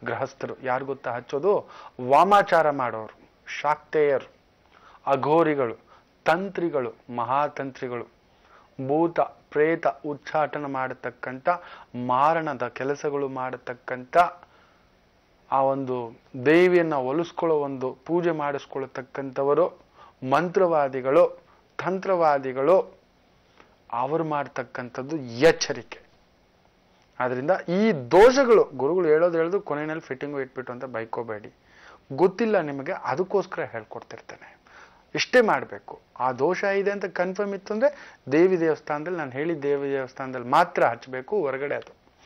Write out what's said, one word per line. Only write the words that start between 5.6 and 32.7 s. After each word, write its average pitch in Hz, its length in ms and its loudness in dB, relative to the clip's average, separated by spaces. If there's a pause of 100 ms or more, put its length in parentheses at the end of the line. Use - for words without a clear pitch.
ತಂತ್ರಿಗಳು, 165 720 -2 (220)
ಮಹಾತಂತ್ರಿಗಳು, 127 880 -4 (840)
ಭೂತ 165 320 0
ಪ್ರೇತ 156 640 0
ಉಚ್ಚಾಟನ 147 800 -4
ಮಾಡತಕ್ಕಂಥ, 131 800 -8 (580)
ಮಾರಣದ 139 600 2
ಕೆಲಸಗಳು 139 600 -4
ಮಾಡತಕ್ಕಂಥ, 127 880 -8 (1300)
ಆ 135 120 2
ಒಂದು 127 580 -2 (260)
ದೇವಿಯನ್ನ 170 480 6
ಒಲಿಸ್ಕೊಳ್ಳೋ 156 640 -2
ಒಂದು 135 500 -4
ಪೂಜೆ 170 240 0
ಮಾಡಿಸ್ಕೊಳ್ತಕ್ಕಂಥವರು, 139 1500 -2 (460)
ಮಂತ್ರವಾದಿಗಳು, 156 1080 2 (380)
ತಂತ್ರವಾದಿಗಳು, 160 1200 0 (920)
ಅವರು 139 320 -2
ಮಾಡ್ತಕ್ಕಂಥದ್ದು 135 920 -8
ಎಚ್ಚರಿಕೆ. 127 840 0 (1200)
ಆದ್ರಿಂದ 127 300 -2 (180)
ಈ 202 240 2
ದೋಷಗಳು, 202 720 6
ಗುರುಗಳು 160 440 0
ಹೇಳೋದು 165 300 4
ಹೇಳೋದು, 175 220 -2
ಕೊನೆಯಲ್ಲಿ 156 400 -6
ಫಿಟ್ಟಿಂಗು 143 400 -8
ಇಟ್ಬಿಟ್ಟು 131 320 -10
ಅಂತ 123 120 -10
ಬೈಕೋಬೇಡಿ. 113 680 -10 (600)
ಗೊತ್ತಿಲ್ಲ 190 480 2
ನಿಮಗೆ, 143 320 -6